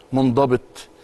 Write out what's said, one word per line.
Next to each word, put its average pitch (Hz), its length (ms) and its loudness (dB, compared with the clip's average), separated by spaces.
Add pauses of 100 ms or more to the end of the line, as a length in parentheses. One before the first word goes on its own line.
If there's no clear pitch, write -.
(140)
منضبط، 127 760 -2 (160)